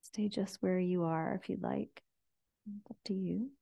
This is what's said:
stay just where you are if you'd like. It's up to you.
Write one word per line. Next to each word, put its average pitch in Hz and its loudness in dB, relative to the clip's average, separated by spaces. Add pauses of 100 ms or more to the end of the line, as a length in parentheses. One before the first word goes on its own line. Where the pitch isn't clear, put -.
stay 208 -2
just - -2
where 185 4
you 180 4
are 165 2
if 185 -6
you'd 190 -2
like. - -2 (760)
It's - -16
up 220 -12 (100)
to 196 0
you. 190 0 (120)